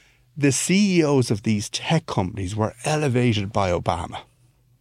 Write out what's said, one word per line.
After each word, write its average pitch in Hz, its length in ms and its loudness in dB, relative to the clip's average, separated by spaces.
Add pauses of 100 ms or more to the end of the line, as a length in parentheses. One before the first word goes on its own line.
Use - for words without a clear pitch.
(380)
the 139 140 4
C 185 480 2
E 160 40 4
Os 143 280 2
of 107 120 -2
these 104 260 0
tech - 360 -2
companies 92 500 -4
were 107 180 -2 (120)
elevated 123 680 0
by 98 200 0
Obama, 85 480 -4 (600)